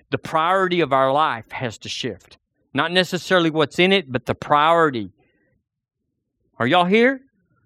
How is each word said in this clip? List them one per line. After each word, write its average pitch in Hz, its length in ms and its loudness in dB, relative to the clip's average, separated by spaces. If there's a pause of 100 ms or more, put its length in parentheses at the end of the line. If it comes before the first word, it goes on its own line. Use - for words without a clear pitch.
(120)
the - 60 -4
priority 180 640 -2
of 135 100 -2
our 135 220 2
life 143 380 -2
has 117 280 -10
to 107 100 -16
shift. - 480 -12 (360)
Not 156 180 -2
necessarily 180 580 0
what's 151 300 -2
in 190 140 4
it, 156 180 -2
but 123 140 -6
the - 100 -4
priority. 147 760 0 (1500)
Are 117 80 0
y'all 175 180 4
here? 240 360 2 (440)